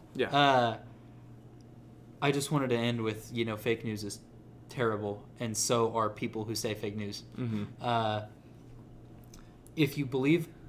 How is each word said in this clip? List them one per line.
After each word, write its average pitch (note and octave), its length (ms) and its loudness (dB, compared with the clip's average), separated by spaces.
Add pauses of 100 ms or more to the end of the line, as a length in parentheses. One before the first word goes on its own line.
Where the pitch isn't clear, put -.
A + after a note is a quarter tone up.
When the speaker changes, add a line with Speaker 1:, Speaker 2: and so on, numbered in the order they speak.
(140)
Speaker 1:
Yeah. A#2+ 160 0
Speaker 2:
Uh, C3+ 460 6 (1500)
I C#3+ 100 4
just C#3 200 0
wanted C3+ 180 2
to A#2+ 60 4
end A#2 240 0
with, A2 320 -4
you A#2 120 0
know, A2 120 -2
fake A2+ 280 0
news G#2+ 200 -4
is G2+ 160 -8 (480)
terrible, G#2+ 560 -2 (160)
and A2+ 160 -4
so A#2 400 2
are A2 140 2
people A2 340 -4
who A2 100 -4
say G#2+ 200 -2
fake G#2 220 -6
news. G#2 260 -6 (160)
Speaker 1:
Mm-hmm. A2 260 -2 (160)
Speaker 2:
Uh, A2 420 0 (1500)
if D3+ 200 2
you C#3+ 80 -2
believe C#3 440 2 (200)